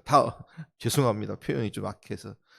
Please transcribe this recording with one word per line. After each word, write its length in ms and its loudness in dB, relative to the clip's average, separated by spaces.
다, 420 4
죄송합니다. 580 0
표현이 360 -4
좀 140 -8
악해서. 480 -12